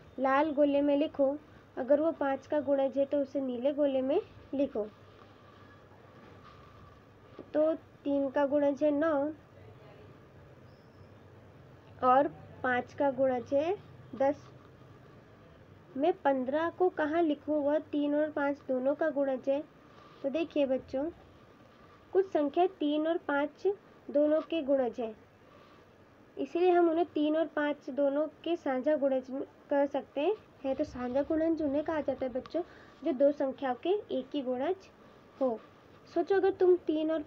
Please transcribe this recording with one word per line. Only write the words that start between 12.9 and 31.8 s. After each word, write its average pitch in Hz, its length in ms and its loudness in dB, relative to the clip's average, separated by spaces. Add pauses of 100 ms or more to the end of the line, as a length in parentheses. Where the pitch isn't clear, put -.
का 285 180 0
गुणज 254 420 -2
है 311 220 0 (400)
दस। 269 320 -2 (1500)
मैं 302 180 2
पन्द्रह 277 540 0
को 359 220 2
कहाँ 311 300 0
लिखूँ, 294 440 0
वह 294 160 2
तीन 294 340 -2
और 302 160 0
पाँच 285 260 -2 (100)
दोनों 262 280 0
का 320 160 -2
गुणज 269 380 -2
है। 277 100 0 (640)
तो 277 60 -2
देखिए 302 360 0
बच्चों, 262 380 -4 (1080)
कुछ 381 180 2
संख्या 302 380 2
तीन 302 380 -2
और 339 100 0 (100)
पाँच 285 400 -2 (400)
दोनों 302 340 2
के 330 200 -4
गुणज 262 380 -2
है, 220 140 -8 (1200)
इसलिए 339 340 0
हम 349 180 4
उन्हें 330 180 2
तीन 302 300 0
और 330 100 0
पाँच 294 420 -4
दोनों 285 360 0 (180)
के 330 120 -2
साझा 285 420 0
गुणज 262 320 0
में 262 120 -8 (280)
कर 285 180 2
सकते 277 340 -6 (420)
हैं। 269 120 -2
तो 302 80 -2
साझा 247 400 -2
गुणज 320 380 0
उन्हें 294 220 0